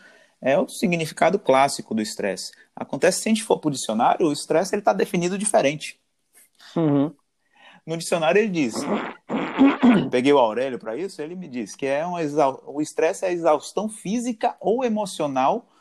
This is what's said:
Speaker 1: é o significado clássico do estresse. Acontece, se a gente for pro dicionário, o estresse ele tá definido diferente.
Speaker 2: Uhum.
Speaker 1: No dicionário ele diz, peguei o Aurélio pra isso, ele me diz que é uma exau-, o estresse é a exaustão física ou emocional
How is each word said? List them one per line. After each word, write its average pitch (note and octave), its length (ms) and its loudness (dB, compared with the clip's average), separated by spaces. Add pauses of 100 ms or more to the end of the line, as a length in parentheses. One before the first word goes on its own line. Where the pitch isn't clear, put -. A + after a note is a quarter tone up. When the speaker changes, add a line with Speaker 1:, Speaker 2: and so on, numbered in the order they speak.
(420)
Speaker 1:
é C3+ 180 2
o B3+ 80 -2
significado E3+ 720 0
clássico C3+ 540 2
do A2 80 -2
estresse. G2 500 -6 (240)
Acontece, D3+ 460 -2
se A3 80 -2
a - 20 4
gente A3 120 0
for - 160 0
pro D3+ 120 -2
dicionário, B2+ 560 0
o C#3+ 60 0
estresse E3 420 -2
ele G#3 60 -2
tá G#3+ 100 2
definido F#3 460 0
diferente. E3+ 640 -2 (760)
Speaker 2:
Uhum. D3 380 2 (720)
Speaker 1:
No D#3+ 100 -6
dicionário E3 440 0
ele A3+ 100 0
diz, D3 240 -2 (1400)
peguei B2+ 240 4
o C#3+ 60 8
Aurélio A#2+ 400 0
pra A2 180 -8
isso, F#3 240 -10
ele E3 140 -10
me F3+ 120 -14
diz A#2+ 280 -8
que C#3 100 -8
é C#3+ 180 0
uma F3 200 -4
exau-, C#3+ 420 0
o C#3 160 -8
estresse D#3+ 420 -2
é F#3+ 60 0
a - 20 0
exaustão E3+ 560 0
física A#3 720 -4
ou A#3 240 0
emocional F#3 840 -2 (120)